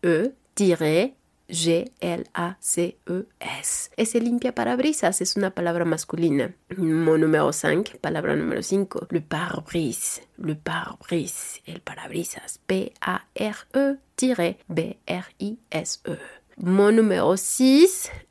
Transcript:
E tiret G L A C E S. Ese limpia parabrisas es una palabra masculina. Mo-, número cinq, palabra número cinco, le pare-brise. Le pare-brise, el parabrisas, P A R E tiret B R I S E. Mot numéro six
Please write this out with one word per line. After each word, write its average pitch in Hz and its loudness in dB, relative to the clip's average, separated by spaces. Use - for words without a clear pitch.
E 180 2
tiret 175 2
G 165 0
L 170 -4
A 175 -6
C - -2
E 185 -4
S. - -8
Ese 226 2
limpia 240 -2
parabrisas 240 0
es 185 -2
una 190 0
palabra 170 -2
masculina. 160 0
Mo-, 160 2
número 156 4
cinq, 156 0
palabra 156 -2
número 156 -2
cinco, - -2
le 170 0
pare-brise. 165 -4
Le 156 -4
pare-brise, - -8
el - -16
parabrisas, - -10
P 190 -4
A - -6
R 214 -4
E 277 2
tiret 202 0
B 160 -4
R 180 -6
I 208 -8
S - -6
E. 151 -8
Mot 202 4
numéro 190 4
six 277 6